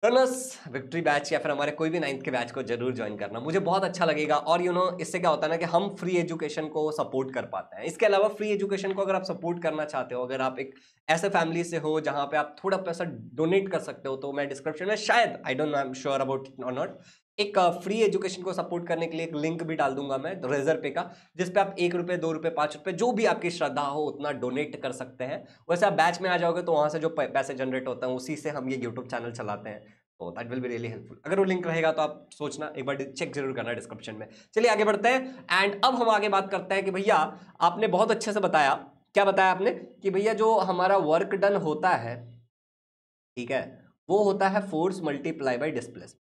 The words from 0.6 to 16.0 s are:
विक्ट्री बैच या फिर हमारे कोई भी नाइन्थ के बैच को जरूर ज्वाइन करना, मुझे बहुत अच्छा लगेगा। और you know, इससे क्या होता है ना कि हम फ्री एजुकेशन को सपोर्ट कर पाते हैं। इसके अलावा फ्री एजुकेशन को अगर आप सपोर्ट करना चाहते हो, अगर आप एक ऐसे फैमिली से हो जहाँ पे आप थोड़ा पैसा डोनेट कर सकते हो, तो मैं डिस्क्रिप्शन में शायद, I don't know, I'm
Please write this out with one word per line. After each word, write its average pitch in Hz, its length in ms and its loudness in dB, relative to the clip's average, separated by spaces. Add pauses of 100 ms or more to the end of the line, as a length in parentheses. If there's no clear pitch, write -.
विक्ट्री 135 300 -6
बैच 147 320 2
या 147 60 2
फिर 147 120 -2
हमारे 143 200 0
कोई 160 180 0
भी 170 100 -2
नाइन्थ 139 240 -4
के 147 80 -4
बैच 120 200 -2
को 131 120 -6
जरूर 120 300 -2
ज्वाइन 107 240 -6
करना, 101 220 -6
मुझे 160 200 0
बहुत 190 240 0
अच्छा 175 220 0
लगेगा। 151 300 2
और 165 260 2
you 180 100 2
know, 180 300 0
इससे 156 180 -4
क्या 170 100 2
होता 156 180 2
है - 20 0
ना 165 80 0
कि 170 80 -2
हम 180 300 0
फ्री 180 220 -2
एजुकेशन 160 500 -2
को 156 240 -2
सपोर्ट 131 420 -2
कर 123 80 -2
पाते 95 340 -8
हैं। 101 80 -12
इसके 170 220 0
अलावा 202 220 6
फ्री 208 220 -2
एजुकेशन 196 440 -2
को 190 80 -2
अगर 190 140 0
आप 180 80 -2
सपोर्ट 170 400 -4
करना 156 220 -2
चाहते 127 300 -6
हो, 123 80 -2
अगर 131 180 -4
आप 131 180 -2
एक 135 160 -8 (340)
ऐसे 170 200 4
फैमिली 165 340 2
से 170 140 -4
हो 156 240 0
जहाँ 143 240 -2
पे 151 120 -2
आप - 260 -2
थोड़ा 190 140 2
पैसा 165 560 -6
डोनेट 175 360 2
कर 170 100 0
सकते - 300 -10
हो, 135 60 -2
तो 139 180 -8
मैं 139 160 -2
डिस्क्रिप्शन 151 360 -6
में 208 100 0
शायद, 214 520 2
I - 40 0
don't 147 240 0
know, 139 120 0
I'm 131 160 -10